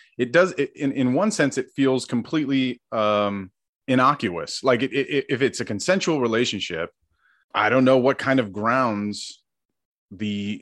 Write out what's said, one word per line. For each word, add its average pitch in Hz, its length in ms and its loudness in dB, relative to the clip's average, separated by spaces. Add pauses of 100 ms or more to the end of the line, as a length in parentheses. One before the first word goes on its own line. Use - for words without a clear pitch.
(200)
it 120 120 -2
does, 175 200 4
it, 143 240 -4
in, 139 160 -2
in 127 220 0
one 196 180 0
sense, 143 260 0
it - 180 -4
feels 131 300 0
completely, 131 760 -2 (120)
um, 104 580 0 (380)
innocuous. 127 760 0
Like, 123 200 2
it, 131 100 -4
it, 139 360 -2
if 123 120 -2
it's 120 200 0
a 107 40 -8
consensual 160 560 -2
relationship, 110 720 -2 (600)
I 104 160 2
don't 127 160 4
know 131 120 6
what 131 200 2
kind 135 220 0
of 104 140 -2
grounds 104 920 -2 (680)
the 101 500 -6